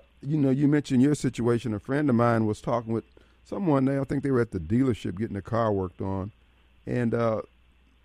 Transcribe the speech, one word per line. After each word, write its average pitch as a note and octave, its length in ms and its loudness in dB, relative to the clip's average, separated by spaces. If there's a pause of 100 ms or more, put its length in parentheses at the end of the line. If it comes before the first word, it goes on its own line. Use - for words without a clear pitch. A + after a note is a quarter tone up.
(220)
you D3 140 -4
know, C#3 140 2
you C#3 180 2
mentioned C#3 340 2
your D3 140 4
situation. A#2+ 580 -2
A G2 60 -8
friend C#3+ 280 -2
of A#2+ 60 4
mine A#2 320 2
was G#2 140 -2
talking A#2 320 -4
with A2 100 -2 (420)
someone. D3 420 0
They, C#3 120 2
I C3+ 60 -2
think C#3 180 -4
they C#3 80 0
were B2+ 100 4
at A2+ 120 -2
the F#2+ 80 -4
dealership G#2+ 580 0
getting G#2+ 180 -6
a G2 60 -8
car A2+ 300 0
worked F#2 280 -4
on. G2 300 -6 (560)
And, A#2+ 280 -2
uh, A2+ 280 0 (640)